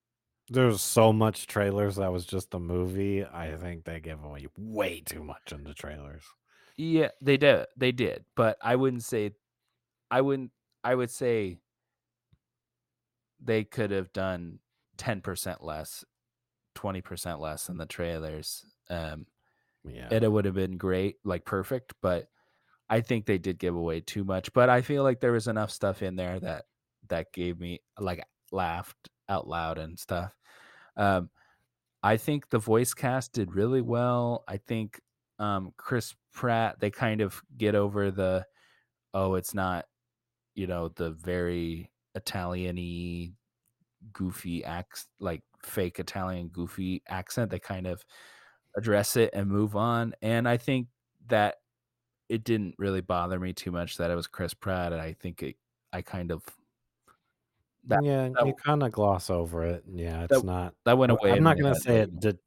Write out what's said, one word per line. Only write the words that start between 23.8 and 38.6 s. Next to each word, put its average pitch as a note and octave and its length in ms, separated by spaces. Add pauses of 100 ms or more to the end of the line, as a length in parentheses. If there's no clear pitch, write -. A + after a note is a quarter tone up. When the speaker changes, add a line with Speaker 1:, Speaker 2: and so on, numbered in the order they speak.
Speaker 2:
too - 240
much. F#2+ 280
But B2+ 160
I B2 120
feel C#3 220
like B2+ 180
there B2 120
was A2+ 140
enough G#2+ 240
stuff G2 320
in F#2 140
there F#2 240
that, E2 240 (440)
that E2 240
gave F2 260
me, F2 220 (180)
like, F2+ 240 (280)
laughed F2+ 580 (200)
out G2 180
loud E2 320
and D#2+ 200
stuff. F#2 340 (640)
Um, G2 340 (720)
I G#2+ 140
think D3 320
the A#2+ 100
voice A2+ 340
cast B2+ 400
did F#2 220
really B2 260
well. A#2+ 640
I G2+ 100
think, A2 440 (380)
um, G2+ 380
Chris - 380 (180)
Pratt, A2+ 460
they G#2 120
kind A2 300
of G2 200 (160)
get G#2 180
over G2+ 360
the, F#2 360 (640)